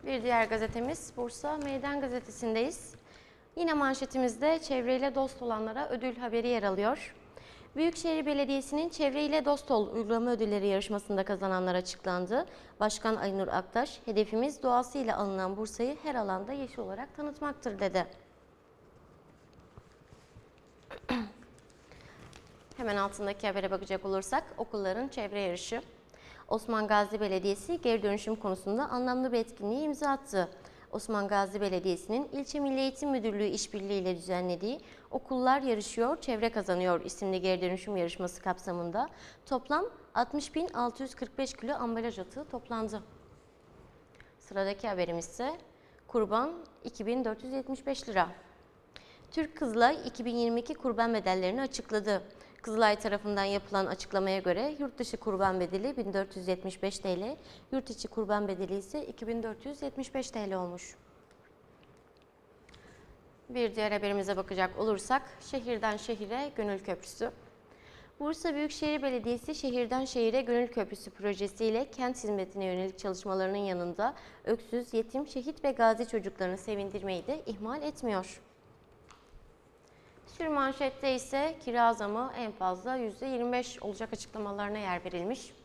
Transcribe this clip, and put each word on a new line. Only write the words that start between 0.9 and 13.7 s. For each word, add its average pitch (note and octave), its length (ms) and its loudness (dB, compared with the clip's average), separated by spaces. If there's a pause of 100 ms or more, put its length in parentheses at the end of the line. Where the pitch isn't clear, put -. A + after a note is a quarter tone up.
Bursa B3 400 -2
Meydan C#4 440 -2
Gazetesi'ndeyiz. A#3+ 960 -2 (600)
Yine E4 180 2
manşetimizde C4+ 880 2
çevreyle B3+ 560 2
dost C4+ 260 0
olanlara A3 480 -2
ödül A#3+ 280 -2
haberi A#3 300 0
yer A#3 160 4
alıyor. G3+ 520 2 (600)
Büyükşehir D#4+ 500 2
Belediyesi'nin C#4+ 640 2
Çevreyle D4 560 2
Dost C#4+ 260 2
Ol G#3+ 220 4
uygulama A3+ 380 2
ödülleri G#3 360 2
yarışmasında G3+ 580 2
kazananlar F#3 500 2
açıklandı. F3+ 720 0 (340)
Başkan G#3+ 360 2
Aynur G3 320 0
Aktaş, A#3 580 0